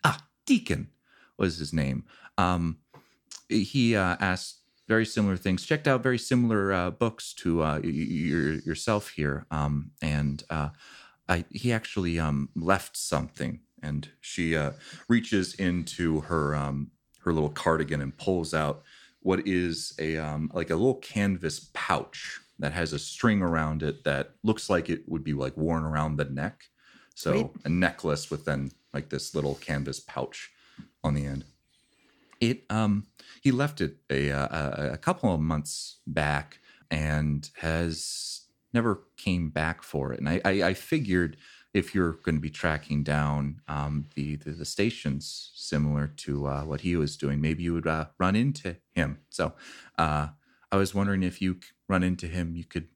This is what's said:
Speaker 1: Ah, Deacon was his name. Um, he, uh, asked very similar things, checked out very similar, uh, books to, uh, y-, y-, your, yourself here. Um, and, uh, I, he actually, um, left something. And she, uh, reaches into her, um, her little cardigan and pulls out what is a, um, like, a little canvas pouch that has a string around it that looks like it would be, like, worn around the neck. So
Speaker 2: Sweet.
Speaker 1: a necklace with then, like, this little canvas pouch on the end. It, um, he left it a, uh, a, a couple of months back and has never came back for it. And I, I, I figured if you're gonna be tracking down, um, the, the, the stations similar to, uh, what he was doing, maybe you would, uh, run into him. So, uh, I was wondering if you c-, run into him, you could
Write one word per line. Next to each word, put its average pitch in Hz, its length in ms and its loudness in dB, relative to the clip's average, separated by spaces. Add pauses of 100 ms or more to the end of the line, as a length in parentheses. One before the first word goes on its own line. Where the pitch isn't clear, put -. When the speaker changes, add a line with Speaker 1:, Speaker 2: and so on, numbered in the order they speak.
Speaker 1:
Ah, 131 180 2 (240)
Deacon - 440 2 (480)
was 82 220 2
his 76 140 -6
name. 67 320 0 (320)
Um, 87 420 2 (720)
he, 113 460 2
uh, 92 240 4
asked 92 380 -2 (320)
very 110 180 4
similar 101 300 2
things, 92 280 0
checked 151 220 0
out 131 160 4
very 127 160 2
similar, 113 540 2
uh, 90 180 2
books - 440 -2
to, 82 280 2
uh, 76 120 2
y-, 76 100 -2
y-, 87 80 0
your, 76 640 0
yourself 104 560 -2
here. 73 420 -2
Um, 73 400 0 (100)
and, 73 480 0
uh, 73 200 -2 (580)
I, 85 240 2
he 120 200 0
actually, 90 460 0
um, 71 380 0
left 90 400 2
something. 73 640 -4 (200)
And 73 280 -6 (120)
she, 82 360 -2
uh, 73 160 0 (360)
reaches 110 460 2
into 87 680 0
her, 73 340 0
um, 71 340 -2 (300)
her 90 120 0
little 78 180 2
cardigan 76 500 2
and 69 160 -6
pulls 87 360 -2
out 78 300 0 (380)
what 92 260 2
is 90 520 0
a, 78 180 -2
um, 78 380 -2
like, 85 160 -2
a 82 60 2
little 123 180 4
canvas 95 800 -2
pouch - 640 -4 (220)
that 76 120 -2
has 82 200 -2
a 73 60 -2
string 104 440 2
around 78 400 2
it - 220 -2
that 71 260 0 (140)
looks 107 260 0
like 87 180 2
it 85 200 -2
would 78 160 -4
be, 78 80 -2
like, 67 240 -2
worn 80 260 0
around 78 340 0
the 76 80 0
neck. 69 440 -6 (480)
So - 160 0
Speaker 2:
Sweet. - 140 2 (180)
Speaker 1:
a - 40 -4
necklace 82 600 0
with 73 140 -6
then, 69 260 -2 (240)
like, 73 140 -6
this - 260 -6
little 71 220 0
canvas 69 420 -4
pouch - 520 -10 (520)
on 73 120 2
the 71 120 -2
end. 69 180 -6 (960)
It, 120 300 2
um, 104 360 2 (360)
he 139 80 6
left 143 300 2
it 78 160 0 (120)
a, 71 220 2
uh, 69 200 0
a, 71 420 -2
a 76 60 -6
couple 135 360 2
of 78 60 0
months 76 680 -2
back 73 540 0 (300)
and 76 580 0 (100)
has 82 840 -2 (300)
never 113 280 2 (160)
came 87 340 0
back 80 320 -2
for 67 300 -4
it. - 80 -6
And 71 80 -2
I, 82 160 2
I, 98 240 4
I 95 60 2
figured 90 600 0 (380)
if 95 200 2
you're 87 180 4 (120)
gonna 78 160 2
be 76 100 -4
tracking 73 520 0
down, 73 640 0
um, 73 480 -2
the, 73 220 -4
the, 76 160 -10
the 80 120 -10
stations - 880 -4
similar 73 520 0 (120)
to, 71 280 -2
uh, 71 160 -2
what 73 200 -4
he 87 140 0
was 73 200 0
doing, 71 240 0
maybe 78 240 0
you 85 100 0
would, 82 120 -2
uh, 80 200 0 (120)
run 95 180 4
into 120 400 0 (160)
him. 71 260 0 (120)
So, 78 220 -2 (460)
uh, 76 300 2 (420)
I 98 60 2
was 98 180 2
wondering 98 280 2
if 87 200 -2
you 92 120 2
c-, - 160 -16 (180)
run 92 140 4
into 90 240 0
him, 85 280 -4
you 85 100 -8
could 82 320 -8